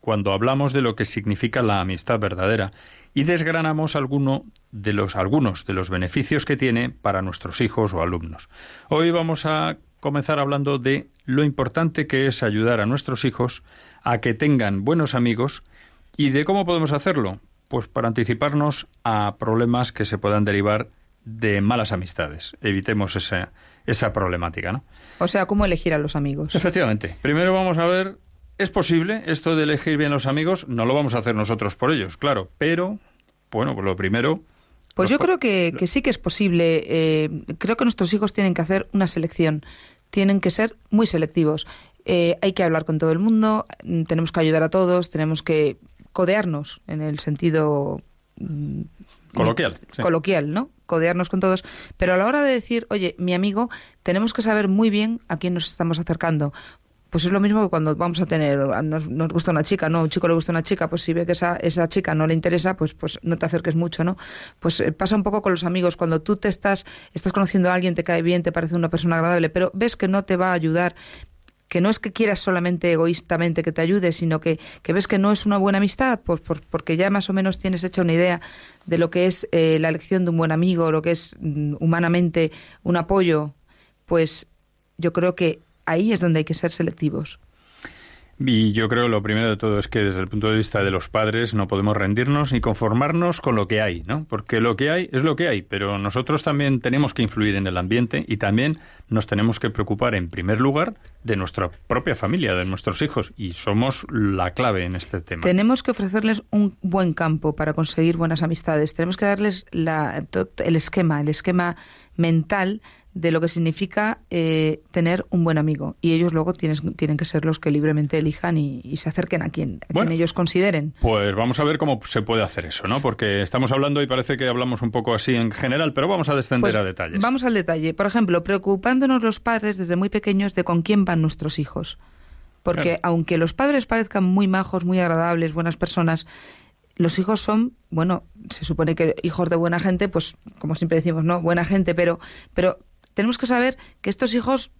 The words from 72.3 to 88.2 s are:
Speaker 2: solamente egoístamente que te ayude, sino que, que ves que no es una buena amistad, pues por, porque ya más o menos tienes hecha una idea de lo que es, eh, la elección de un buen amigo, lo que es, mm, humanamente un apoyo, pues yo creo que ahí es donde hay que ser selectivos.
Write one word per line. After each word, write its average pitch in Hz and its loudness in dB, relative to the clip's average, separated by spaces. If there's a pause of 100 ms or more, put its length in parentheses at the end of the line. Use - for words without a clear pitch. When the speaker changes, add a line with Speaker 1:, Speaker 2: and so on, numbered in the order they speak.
Speaker 2:
solamente 175 0
egoístamente 165 0
que 165 0
te 160 -4
ayude, 175 2
sino 160 0
que, 156 0 (220)
que - -2
ves 190 0
que 208 2
no 202 4
es 208 0
una 202 2
buena 196 2
amistad, 226 0
pues 165 -2
por, 156 -4
porque - -4
ya 190 2
más 202 0
o 196 -2
menos 190 0
tienes 185 -2
hecha 185 -2
una 170 4
idea 175 4 (440)
de 170 0
lo 170 2
que 180 2
es, 185 -2
eh, 160 4
la 160 2
elección 180 0
de 170 0
un 165 2
buen 165 2
amigo, 165 2
lo 156 2
que 165 0
es, - -4
mm, 147 -2
humanamente 170 2 (320)
un 175 2
apoyo, 170 2 (540)
pues 160 0 (500)
yo 165 -2
creo 175 0
que 165 0 (280)
ahí 180 2
es 180 0
donde 165 2
hay 156 0
que 160 -2
ser 165 -2
selectivos. 156 -4 (960)